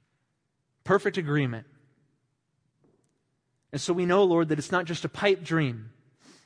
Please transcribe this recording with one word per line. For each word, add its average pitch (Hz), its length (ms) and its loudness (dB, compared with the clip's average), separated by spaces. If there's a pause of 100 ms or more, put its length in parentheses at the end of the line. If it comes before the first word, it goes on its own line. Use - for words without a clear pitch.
(840)
perfect 196 340 0
agreement. 143 480 -2 (2000)
And 143 80 -6
so 180 120 -2
we 180 140 0
know, 190 180 6
Lord, 170 240 4
that 151 100 0
it's - 140 -6
not 180 140 0
just 165 180 -8
a - 40 -4
pipe 190 360 0
dream. 127 460 -2 (560)